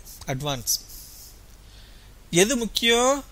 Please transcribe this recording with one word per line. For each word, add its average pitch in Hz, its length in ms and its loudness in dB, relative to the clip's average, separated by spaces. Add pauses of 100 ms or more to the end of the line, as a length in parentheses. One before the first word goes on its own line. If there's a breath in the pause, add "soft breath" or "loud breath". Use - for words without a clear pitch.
(260)
அட்வான்ஸ்." 135 560 -4 (1500 soft breath)
எது 202 260 4
முக்கியம்? 240 760 2